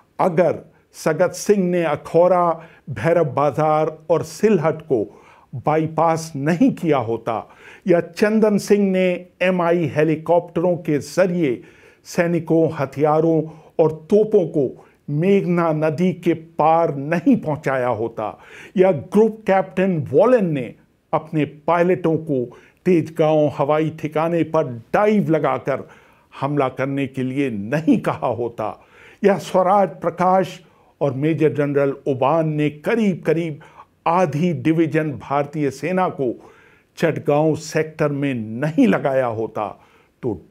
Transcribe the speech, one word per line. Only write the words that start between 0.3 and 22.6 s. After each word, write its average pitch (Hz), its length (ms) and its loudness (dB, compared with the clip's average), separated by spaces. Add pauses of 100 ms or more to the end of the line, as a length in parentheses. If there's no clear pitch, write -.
सगत 170 380 0
सिंह 190 380 0
ने 180 140 0
अखौरा, 170 840 2 (220)
भैरव 165 360 2
बाजार 151 720 0 (120)
और 160 140 0
सिलहट 160 580 0
को - 420 -4 (320)
बाईपास 160 800 -2
नहीं 165 360 2
किया 156 260 0
होता 113 520 -4 (380)
या 175 140 4
चंदन 208 560 2
सिंह 202 340 2
ने 185 340 0 (160)
एमआई 175 440 2
हेलीकॉप्टरों 160 920 0
के 156 200 -2
जरिए 170 640 0 (400)
सैनिकों, 165 720 0
हथियारों 156 960 0 (100)
और 156 120 4
तोपों 208 560 2
को 131 380 -4 (240)
मेघना 170 640 2
नदी 156 400 0
के 170 200 0
पार 160 600 0
नहीं 165 420 0
पहुंचाया 135 500 -2
होता 113 520 -4 (380)
या 190 140 6
ग्रुप 208 560 0
कैप्टन 190 500 0
वॉलेन 180 480 4
ने 135 300 -4 (380)
अपने 156 320 0
पायलटों 175 720 0
को 135 400 -4 (280)